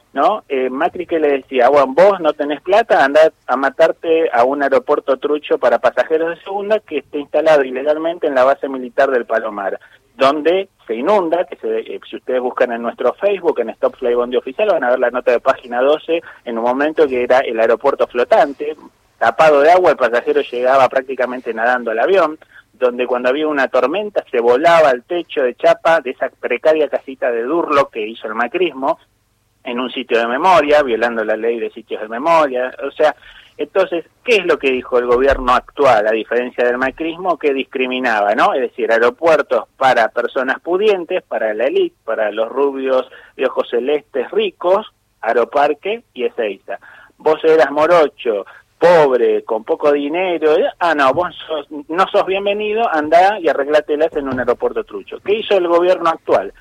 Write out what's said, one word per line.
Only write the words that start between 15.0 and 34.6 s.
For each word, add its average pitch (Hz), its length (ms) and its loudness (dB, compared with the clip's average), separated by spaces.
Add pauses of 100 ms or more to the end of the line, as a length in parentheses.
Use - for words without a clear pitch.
nota 123 220 -2
de 117 80 0
página 123 420 -4
doce, 156 400 0 (220)
en 120 140 -8
un 113 60 -4
momento 147 420 0
que 127 160 -2
era 123 180 2
el 123 200 -4
aeropuerto 120 460 0
flotante, 147 720 0 (420)
tapado 143 420 4
de 151 100 6
agua, 180 220 6
el 127 40 0
pasajero 131 460 0
llegaba 127 460 2
prácticamente 127 640 -4
nadando 117 380 -2
al 113 80 -2
avión, 160 360 2 (360)
donde 123 340 -2
cuando 123 220 -2
había 151 180 -2
una 139 220 -2
tormenta 196 640 -2
se 120 100 -2
volaba 151 500 4
el 123 140 -2
techo 170 400 -6
de 123 100 -2
chapa 165 460 2
de 131 100 -8
esa 131 180 -6
precaria 147 600 -2
casita 131 420 -6
de 117 140 -4
Durlo 143 440 0
que 110 180 -8
hizo 117 200 -14
el 110 80 -8
macrismo, 135 640 -2 (640)
en 123 140 -8
un 123 140 -6
sitio 120 260 -4
de 117 80 0
memoria, 147 560 4
violando 117 420 -2
la 110 120 -2
ley 117 240 -4
de 110 100 -6
sitios 110 320 -12
de 107 60 -12
memoria. 131 640 0 (100)
O 139 60 -6
sea, 151 240 0 (420)
entonces, 175 500 -2 (180)
¿qué 233 140 2
es 180 60 -2
lo 156 140 0
que 135 140 0